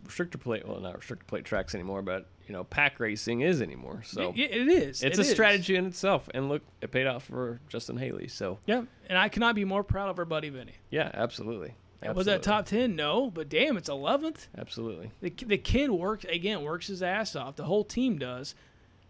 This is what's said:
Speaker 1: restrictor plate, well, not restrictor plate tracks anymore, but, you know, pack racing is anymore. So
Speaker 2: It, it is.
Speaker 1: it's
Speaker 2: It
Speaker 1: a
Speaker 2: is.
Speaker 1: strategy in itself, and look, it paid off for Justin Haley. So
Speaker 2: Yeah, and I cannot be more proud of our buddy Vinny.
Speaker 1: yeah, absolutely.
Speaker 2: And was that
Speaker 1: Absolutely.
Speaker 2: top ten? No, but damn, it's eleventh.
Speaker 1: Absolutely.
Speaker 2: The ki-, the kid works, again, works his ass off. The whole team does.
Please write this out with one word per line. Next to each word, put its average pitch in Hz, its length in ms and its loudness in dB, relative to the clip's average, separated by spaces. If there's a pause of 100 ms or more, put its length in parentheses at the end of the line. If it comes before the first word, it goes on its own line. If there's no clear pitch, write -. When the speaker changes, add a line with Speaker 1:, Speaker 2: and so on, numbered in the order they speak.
Speaker 1:
restrictor 175 320 -4
plate, 113 260 -4
well, 95 140 -6
not 92 180 -6
restrictor - 300 -12
plate 95 160 -4
tracks 101 320 -2
anymore, 98 260 -4
but, 92 240 -4 (220)
you 104 60 -10
know, 92 100 -6
pack 143 380 2
racing 113 400 0
is 160 200 4
anymore. 67 440 -8
So 90 280 -4
Speaker 2:
It, 262 180 0
it 240 180 0
is. 143 340 4
Speaker 1:
it's - 160 4
Speaker 2:
It - 20 8
Speaker 1:
a 196 60 4
Speaker 2:
is. 262 40 6
Speaker 1:
strategy 196 440 6
in 185 100 4
itself, 185 480 2
and 135 140 -2
look, 147 140 -2 (200)
it - 100 -6
paid 131 140 2
off 123 200 -2
for 123 420 -6
Justin 120 300 -6
Haley. - 320 -6
So 98 360 -6
Speaker 2:
Yeah, 233 180 2 (260)
and 185 80 2
I 202 100 6
cannot 233 280 2
be 202 100 0
more 196 180 0
proud 196 260 -2
of 170 80 -4
our 175 80 0
buddy 156 240 -2
Vinny. 127 260 -12 (140)
Speaker 1:
yeah, 151 240 0
absolutely. 107 600 -4 (260)
Speaker 2:
And - 140 -2
was 185 120 2
that 196 100 6
Speaker 1:
Absolutely. 208 240 4
Speaker 2:
top - 60 -4
ten? 226 280 2
No, 160 340 2
but 160 200 -8
damn, 226 260 4
it's 165 140 -4
eleventh. 233 580 0 (100)
Speaker 1:
Absolutely. 110 640 -8
Speaker 2:
The 180 120 -4
ki-, - 160 -12
the 202 100 2
kid 269 340 4
works, 190 380 0
again, 175 320 0
works 156 260 -6
his 185 160 -6
ass 196 320 0
off. 139 220 -8
The 143 80 -6
whole 202 180 4
team 233 340 0
does. 127 380 -6 (540)